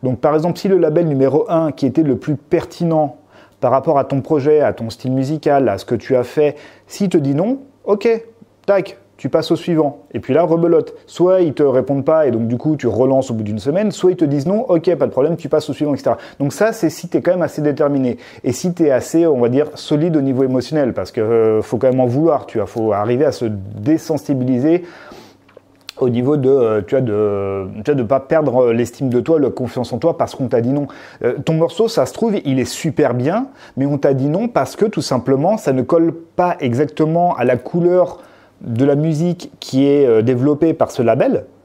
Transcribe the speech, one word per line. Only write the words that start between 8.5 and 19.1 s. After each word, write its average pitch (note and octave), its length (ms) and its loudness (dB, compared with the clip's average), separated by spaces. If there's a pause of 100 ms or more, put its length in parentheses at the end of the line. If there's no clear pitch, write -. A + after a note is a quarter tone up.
tac, G3 320 0 (200)
tu - 120 -8
passes D#3+ 220 0
au E3 60 2
suivant, D#3 480 -2 (100)
et A#2 60 -6
puis - 120 -4
là, D#3 120 4
rebelote. E3 500 0 (140)
Soit F#3 320 2
ils E3 120 0
te D3 120 0
répondent C3 400 0
pas, D#3 240 2
et - 20 2
donc A#2 160 -2
du A#2+ 100 -2
coup, D3+ 200 -2
tu C3+ 100 -6
relances C3 460 0
au - 20 -4
bout A2 80 -4
d'une G#2+ 160 -6
semaine, F3 320 -2
soit F3+ 220 0
ils F3 40 -2
te E3+ 80 0
disent C#3+ 220 -2
non, G3+ 220 0
ok, E3+ 260 2
pas C#3+ 120 0
de A2+ 40 -2
problème, D3+ 260 0
tu C#3+ 120 -12
passes D3+ 200 0
au D3 40 -6
suivant, D3+ 200 -2
et C3 40 -2
cetera. B2 220 -2 (200)
Donc C#3 140 -2
ça, A3 200 0
c'est G3 160 -2
si E3+ 200 -8
t'es C#3+ 120 0
quand E3+ 120 0
même F3+ 100 0
assez D#3+ 180 -4
déterminé, C#3 580 0 (260)
et B2+ 80 -2
si F3+ 220 -4
t'es D#3 180 2
assez, D#3+ 340 2